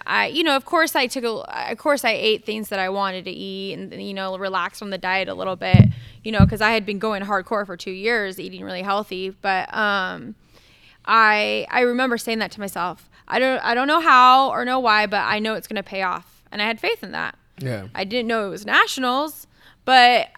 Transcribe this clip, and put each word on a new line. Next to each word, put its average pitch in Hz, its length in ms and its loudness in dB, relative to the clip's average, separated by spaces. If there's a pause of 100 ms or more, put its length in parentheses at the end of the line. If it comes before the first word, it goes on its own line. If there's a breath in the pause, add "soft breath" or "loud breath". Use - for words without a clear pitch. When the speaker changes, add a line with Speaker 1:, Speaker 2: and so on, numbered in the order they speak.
Speaker 1:
I, 208 220 0
you 330 160 -2
know, 294 120 2
of 262 100 -2
course 330 300 0
I 269 120 2
took 240 160 -6
a, 233 120 -4 (360)
of 233 60 -8
course 285 280 0
I 226 60 2
ate 214 340 0
things 214 240 -8
that 202 100 -4
I 185 100 -2
wanted 190 360 -4
to 190 60 -10
eat 190 420 -10
and, 190 200 -12 (120)
you 202 80 -10
know, 190 240 -8
relaxed 190 440 -6
on 208 80 -10
the 190 80 -6
diet 185 320 -4
a 196 40 -6
little 185 220 -6
bit, 185 300 6 (380 loud breath)
you 220 100 -8
know, 202 120 4
'cause 202 160 0
I 214 100 4
had 220 140 0
been 202 140 -4
going 208 240 -4
hardcore 202 420 -4
for 185 120 -12
two 190 140 -10
years, 196 480 -4
eating 185 240 -12
really 185 180 -8
healthy. 196 480 -4
But, 190 440 -4
um, 202 600 -2 (720 soft breath)
I, 214 640 4
I 247 120 2
remember 247 360 2
saying 226 220 -2
that 190 120 -4
to - 80 -16
myself. 180 500 -8 (180 soft breath)
"I 220 120 0
don't, 262 200 2
I 233 140 0
don't 254 140 0
know 320 140 4
how 262 480 8
or 240 160 -2
know 254 140 0
why, 214 260 4
but 202 200 0
I 214 140 0
know 220 160 -2
it's 175 120 -10
gonna 202 160 -6
pay 190 180 -8
off." 175 500 -6
And 208 100 -4
I 208 40 0
had 220 140 -4
faith 440 240 -4
in 190 80 -12
that. - 260 -6 (220)
Speaker 2:
Yeah. 110 360 -6
Speaker 1:
I - 80 -4
didn't 226 240 -4
know 226 200 -2
it - 20 -8
was 185 160 -10
nationals, 277 800 0 (380 soft breath)
but 247 520 8